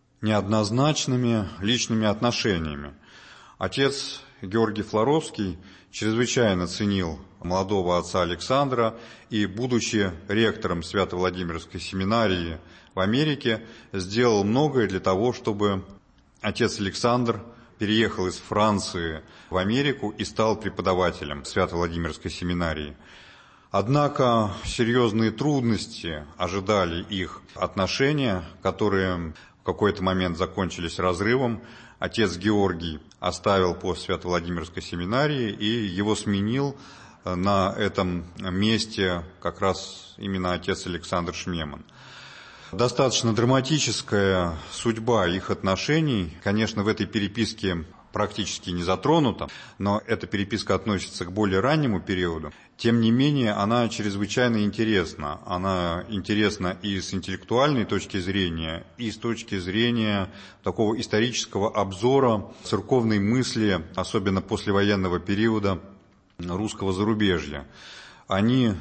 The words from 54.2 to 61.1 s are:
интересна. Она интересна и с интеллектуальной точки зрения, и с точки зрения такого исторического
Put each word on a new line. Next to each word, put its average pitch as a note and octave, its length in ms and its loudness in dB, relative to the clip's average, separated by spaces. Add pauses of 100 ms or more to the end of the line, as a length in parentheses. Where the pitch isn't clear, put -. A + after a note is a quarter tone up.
интересна. F#2+ 800 0
Она F2+ 640 -2
интересна G2 760 0
и G2 180 -4
с - 140 -8
интеллектуальной A2+ 720 0
точки G2 340 -2
зрения, E2+ 680 -4 (100)
и A#2 140 -6
с G2+ 60 -8
точки A2 420 -6
зрения G#2 720 0 (320)
такого G#2+ 360 0
исторического A2 760 -2